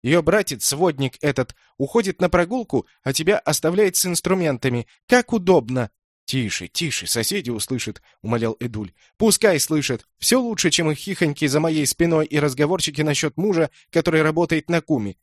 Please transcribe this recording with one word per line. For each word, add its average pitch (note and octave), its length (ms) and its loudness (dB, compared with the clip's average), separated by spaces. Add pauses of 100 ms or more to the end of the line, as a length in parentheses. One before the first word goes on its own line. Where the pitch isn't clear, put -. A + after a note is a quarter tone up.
Её G3 200 2
братец, E3 420 0
сводник C#3+ 560 0
этот, C3+ 340 -2 (220)
уходит F#3+ 440 -2
на F3+ 80 2
прогулку, F3 580 0 (160)
а C#3 100 -4
тебя E3+ 260 2
оставляет F3+ 580 0
с - 100 0
инструментами. D#3 800 0 (200)
Как B3 260 2
удобно!" B2+ 580 2 (340)
"Тише, G#2+ 440 -4
тише, C#3+ 380 -6
соседи B2 440 -2
услышат", A2+ 520 -6 (200)
умолял A2+ 380 -2
Эдуль. G#2+ 320 -8 (240)
"Пускай G3+ 420 4
слышат. C#3 480 -2 (120)
Всё C4 220 2
лучше, A3 300 -2
чем D#3+ 200 0
их D3 80 -4
хихоньки D#3+ 480 -2
за C#3 120 2
моей D#3 280 0
спиной D#3+ 400 2
и D3 120 -2
разговорчики D3 600 0
насчёт D3+ 360 -2
мужа, E3+ 340 0 (200)
который D#3+ 320 2
работает D#3+ 460 0
на E3+ 140 2
куме. G#2+ 400 -2